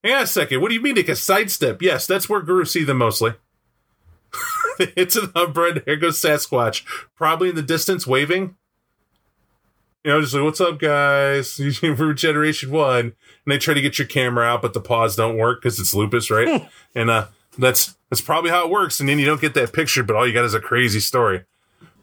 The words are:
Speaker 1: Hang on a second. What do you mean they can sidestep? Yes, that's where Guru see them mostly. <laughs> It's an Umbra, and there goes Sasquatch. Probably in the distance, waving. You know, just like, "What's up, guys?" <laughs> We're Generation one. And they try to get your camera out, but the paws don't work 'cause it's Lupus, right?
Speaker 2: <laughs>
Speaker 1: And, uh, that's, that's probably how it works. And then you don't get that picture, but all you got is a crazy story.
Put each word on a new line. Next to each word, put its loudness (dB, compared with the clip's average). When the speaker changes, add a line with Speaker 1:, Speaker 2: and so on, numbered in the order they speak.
Speaker 1:
Hang 0
on 2
a 0
second. 0
What 0
do 0
you -2
mean -2
they 2
can -2
sidestep? -2
Yes, 0
that's -2
where -2
Guru 0
see -2
them 0
mostly. 0
<laughs> -10
It's 0
an -2
Umbra, 0
and -6
there -2
goes -2
Sasquatch. 0
Probably 0
in -6
the -2
distance, -2
waving. 0
You 2
know, 4
just -4
like, 0
"What's 0
up, 0
guys?" 0
<laughs> -4
We're 0
Generation 0
one. 2
And -8
they 0
try 0
to 2
get -2
your -2
camera 0
out, 0
but -2
the -4
paws 0
don't 0
work 0
'cause -2
it's -2
Lupus, 0
right? 2
Speaker 2:
<laughs> -20
Speaker 1:
And, 2
uh, 2
that's, 2
that's -4
probably 0
how 2
it -2
works. 0
And 0
then 2
you 2
don't 2
get 0
that 0
picture, 0
but 0
all 4
you 0
got 2
is -2
a 0
crazy 0
story. 0